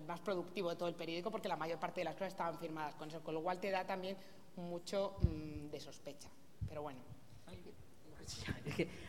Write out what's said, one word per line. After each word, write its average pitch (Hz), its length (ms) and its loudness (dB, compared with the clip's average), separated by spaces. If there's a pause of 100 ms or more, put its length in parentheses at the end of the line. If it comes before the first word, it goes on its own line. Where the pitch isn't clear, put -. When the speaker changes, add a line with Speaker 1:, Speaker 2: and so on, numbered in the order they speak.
Speaker 1:
más 175 140 -2
productivo 175 500 2
de 165 60 0
todo 175 120 4
el 170 60 0
periódico, 170 340 0
porque 208 180 0
la 175 100 4
mayor 165 200 2
parte 180 240 2
de 170 40 2
las 156 100 0
cosas 190 140 0
estaban 170 280 0
firmadas 156 380 -2
con 156 140 -6
eso, 156 120 -4
con 156 140 0
lo 160 80 2
cual 180 160 4
te 196 100 2
da 185 160 4
también 190 320 0 (380)
mucho, 175 680 2
mm, 151 480 4
de 147 100 -4
sospecha. 139 500 -10 (380)
Pero 151 140 -2
bueno. 139 200 -4 (1600)
Speaker 2:
Es 151 100 0
que - 120 6 (220)